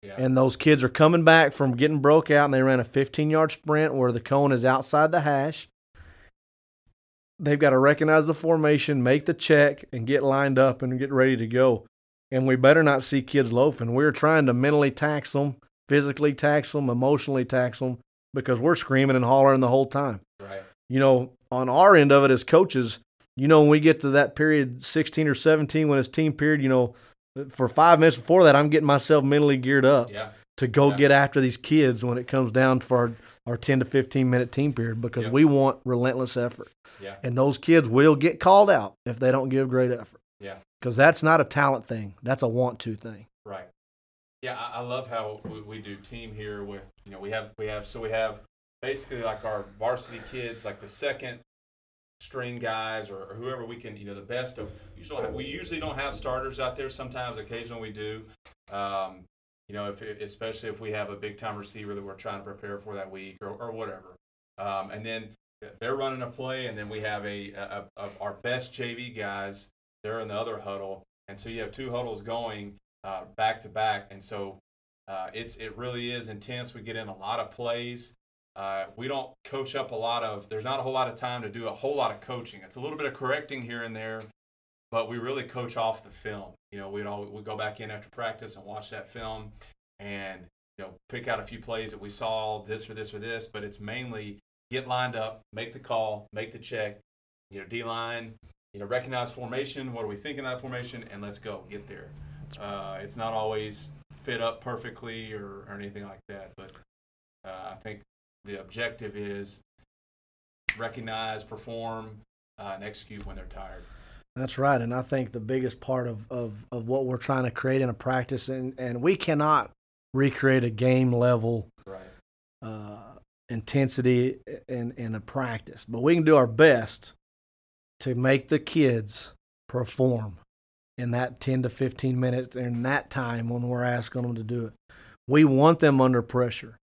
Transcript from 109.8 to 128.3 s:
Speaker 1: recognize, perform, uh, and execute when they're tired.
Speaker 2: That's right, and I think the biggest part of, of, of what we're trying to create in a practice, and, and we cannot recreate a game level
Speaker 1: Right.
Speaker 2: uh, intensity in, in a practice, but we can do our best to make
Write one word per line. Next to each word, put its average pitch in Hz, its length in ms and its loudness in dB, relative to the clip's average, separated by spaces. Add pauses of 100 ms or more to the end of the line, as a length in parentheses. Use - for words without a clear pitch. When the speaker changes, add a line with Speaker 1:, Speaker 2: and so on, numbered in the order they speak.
Speaker 1:
recognize, 113 680 -10
perform, 110 760 -12 (400)
uh, 101 160 -12
and 98 80 -16
execute 104 420 -16
when 95 100 -14
they're 92 100 -16
tired. 92 380 -18 (520)
Speaker 2:
That's 127 220 -8
right, 135 220 2
and 117 140 -6
I 127 80 -4
think 127 300 -6
the 120 80 -10
biggest 127 400 -6
part 127 280 -4
of, 110 240 -12
of, 113 400 -10
of 117 160 -10
what 135 180 -2
we're 127 120 -4
trying 131 280 -4
to 117 60 -4
create 131 300 -2
in 127 80 0
a 117 40 -6
practice, 127 560 -4
and, 131 280 -8
and 123 240 -6
we 180 140 2
cannot 147 560 0 (420)
recreate 131 500 2
a 120 60 -2
game 127 440 2
level 117 540 0 (180)
Speaker 1:
Right. 98 160 -16 (600)
Speaker 2:
uh, 107 360 -14 (520)
intensity 127 920 0 (280)
in, 120 300 -8
in 110 180 -8
a 107 40 -8
practice, 117 680 -8
but 117 140 -8
we 156 140 4
can 165 80 2
do 151 120 8
our 127 120 6
best 117 640 2 (840)
to 127 140 -4
make 131 360 2